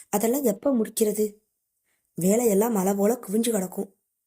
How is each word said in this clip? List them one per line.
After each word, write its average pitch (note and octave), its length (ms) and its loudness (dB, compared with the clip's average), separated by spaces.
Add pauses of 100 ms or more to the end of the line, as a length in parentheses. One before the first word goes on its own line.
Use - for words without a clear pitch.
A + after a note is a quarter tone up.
அதெல்லாம் A#3 340 -2
எப்ப C#4 320 0
முடிக்கிறது? G#3+ 600 -2 (800)
வேலையெல்லாம் G#3+ 580 2
மலை G3 220 0
போல G3+ 200 2
குவிஞ்சு A3+ 360 -2
கிடக்கும். F#3+ 420 -6 (340)